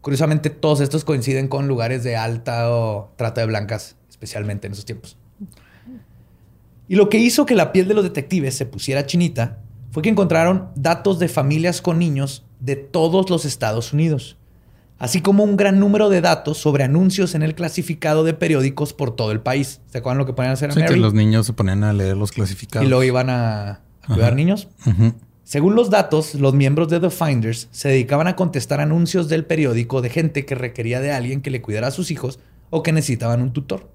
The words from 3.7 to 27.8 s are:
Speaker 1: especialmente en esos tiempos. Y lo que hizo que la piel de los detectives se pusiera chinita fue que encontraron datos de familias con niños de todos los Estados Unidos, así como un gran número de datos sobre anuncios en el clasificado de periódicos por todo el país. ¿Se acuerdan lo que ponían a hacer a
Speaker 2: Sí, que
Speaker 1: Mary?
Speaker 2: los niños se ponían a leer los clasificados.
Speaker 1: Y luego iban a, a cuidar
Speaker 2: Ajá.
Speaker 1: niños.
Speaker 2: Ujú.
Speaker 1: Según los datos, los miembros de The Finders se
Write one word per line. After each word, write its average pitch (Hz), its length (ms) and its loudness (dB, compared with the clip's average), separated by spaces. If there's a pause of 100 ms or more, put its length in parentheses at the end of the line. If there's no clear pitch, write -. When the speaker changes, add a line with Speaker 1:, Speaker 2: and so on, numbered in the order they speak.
Speaker 1:
especialmente 104 600 -8
en 98 60 -10
esos 104 100 -14
tiempos. - 340 -16 (1700)
Y 180 60 -2
lo 202 140 6
que 214 100 2
hizo 240 260 4
que 247 120 2
la 165 160 2
piel 185 160 4
de 214 60 2
los 214 100 2
detectives 151 520 -4
se 131 100 -6
pusiera 135 380 -4
chinita 147 540 -2 (320)
fue 156 140 -6
que - 40 4
encontraron 185 680 2
datos 165 420 0
de 175 100 2
familias 160 540 0
con 165 160 0
niños 139 460 -2 (160)
de 135 160 -4
todos 180 540 0
los 165 140 0
Estados 113 480 -4
Unidos, 151 440 0 (600)
así 143 240 -2
como 202 200 4
un 208 140 2
gran 196 240 4
número 208 280 4
de 190 120 4
datos 160 380 0
sobre 139 260 2
anuncios 180 500 2
en 156 80 0
el 156 140 -2
clasificado 156 680 -2
de 160 100 2
periódicos 147 600 0
por 123 240 -4
todo 110 160 -2
el 110 80 -2
país. 135 400 -4 (100)
¿Se - 80 -8
acuerdan 127 200 -2
lo 135 80 0
que 131 80 -6
ponían 127 160 -2
a 131 40 0
hacer 143 160 -2
a 143 40 -6
Speaker 2:
Sí, 151 80 4
que 165 40 4
Speaker 1:
Mary? 139 140 4
Speaker 2:
los 110 140 4
niños 107 320 4
se 117 60 -4
ponían 101 300 0
a 107 100 2
leer 95 240 0
los 101 140 -2
clasificados. 101 560 -4
Speaker 1:
Y - 20 4
luego 127 140 4
iban 127 260 2
a, 110 420 -2
a 104 100 -12 (260)
cuidar 101 220 2
Speaker 2:
Ajá. 117 80 2
Speaker 1:
niños. 185 320 0 (180)
Speaker 2:
Ujú. 113 280 4 (300)
Speaker 1:
Según 175 320 2
los 233 140 4
datos, 175 440 0
los 135 200 2
miembros 143 340 2
de 170 100 2
The 180 120 2
Finders 117 600 -2
se - 180 -6